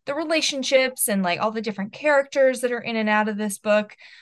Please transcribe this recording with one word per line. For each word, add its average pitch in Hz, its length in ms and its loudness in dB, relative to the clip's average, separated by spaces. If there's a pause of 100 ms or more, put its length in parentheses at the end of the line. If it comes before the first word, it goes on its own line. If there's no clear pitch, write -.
the 277 80 -6
relationships 285 920 0
and, 196 160 0
like, 175 160 -2
all 214 100 0
the 226 100 -6
different 208 320 -8
characters 277 680 2
that 247 100 -2
are 240 100 -4
in 233 140 -6
and 220 140 0
out 214 200 2
of 214 80 -4
this 208 220 -6
book. 208 380 0 (260)